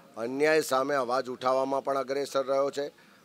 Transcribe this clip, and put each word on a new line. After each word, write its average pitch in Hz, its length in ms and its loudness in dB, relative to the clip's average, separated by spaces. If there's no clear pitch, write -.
અન્યાય 139 440 2
સામે 135 340 0
અવાજ 127 340 0
ઉઠાવવામાં 131 560 0
પણ 139 120 -2
અગ્રેસર 135 480 -2
રહ્યો 139 260 2
છે. 143 160 -4